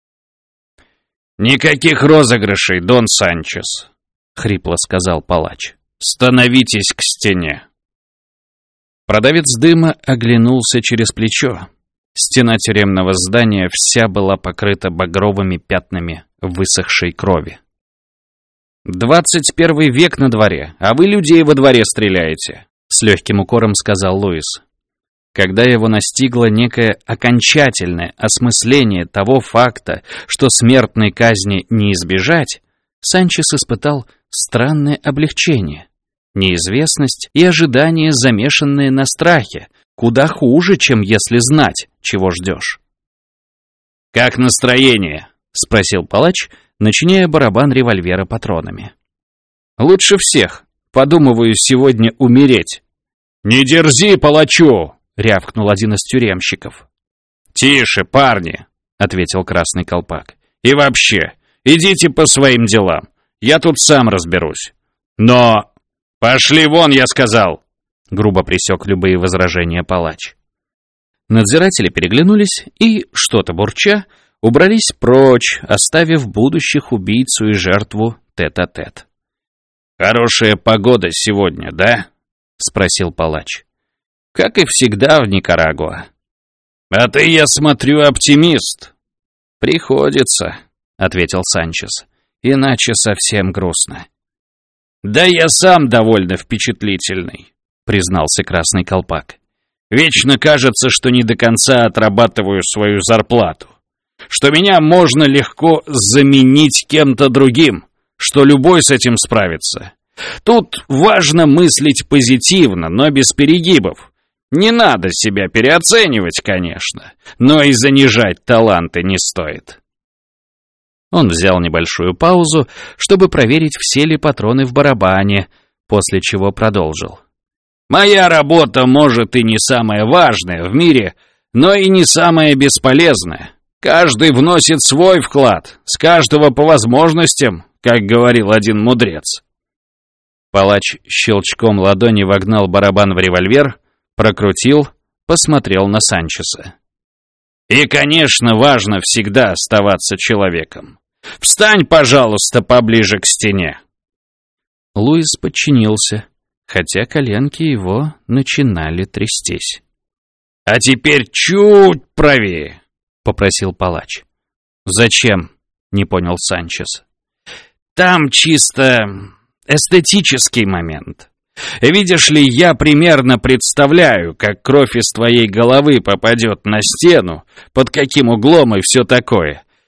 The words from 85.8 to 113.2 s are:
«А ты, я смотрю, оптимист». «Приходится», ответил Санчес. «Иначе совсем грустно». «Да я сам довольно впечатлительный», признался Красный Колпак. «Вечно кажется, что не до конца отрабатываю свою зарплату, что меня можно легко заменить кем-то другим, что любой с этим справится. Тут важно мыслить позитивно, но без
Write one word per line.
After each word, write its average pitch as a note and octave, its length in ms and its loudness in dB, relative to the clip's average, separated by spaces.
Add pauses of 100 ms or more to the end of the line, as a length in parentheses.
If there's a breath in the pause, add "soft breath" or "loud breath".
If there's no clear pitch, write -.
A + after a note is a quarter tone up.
«А A2+ 160 2
ты, D3+ 200 0
я D#3+ 200 4
смотрю, D3 540 0
оптимист». D3 920 0 (680)
«Приходится», C#3+ 960 -2 (400)
ответил F#2 460 -4
Санчес. - 640 -8 (380)
«Иначе C3 500 0
совсем G2+ 580 -4
грустно». - 540 -8 (1000)
«Да G#2+ 200 0
я E3+ 240 2
сам E3+ 420 4
довольно A2 480 2
впечатлительный», - 1160 -8 (300)
признался F2+ 600 -2
Красный F2+ 400 -4
Колпак. - 540 -6 (520)
«Вечно C3+ 480 0
кажется, C3+ 540 0
что - 180 -2
не B2 140 2
до A#2 120 -2
конца A#2 500 0
отрабатываю G#2 800 0
свою G#2 380 -2
зарплату, G#2+ 680 0 (580 loud breath)
что - 220 -2
меня F3 320 2
можно D#3 420 4
легко D3+ 640 0
заменить C3+ 1040 2
кем-то C#3+ 420 2
другим, C3 560 2 (320)
что - 260 0
любой C#3+ 380 4
с C#3 100 0
этим B2 260 0
справится. - 760 -6 (500 loud breath)
Тут - 440 0
важно D#3+ 580 2
мыслить D3 640 2
позитивно, B2 800 2
но B2 200 0
без C#3 240 0